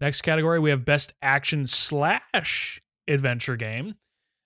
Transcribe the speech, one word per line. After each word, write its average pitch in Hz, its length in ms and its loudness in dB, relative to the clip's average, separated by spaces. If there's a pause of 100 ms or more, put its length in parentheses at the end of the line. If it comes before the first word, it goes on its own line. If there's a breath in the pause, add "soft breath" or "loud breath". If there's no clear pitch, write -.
Next 143 220 -2
category, 160 360 2
we 151 120 4
have 135 140 2
Best 147 380 0
Action 139 440 0
Slash - 1120 -2 (280)
Adventure 131 480 0
Game. 117 380 -8 (520)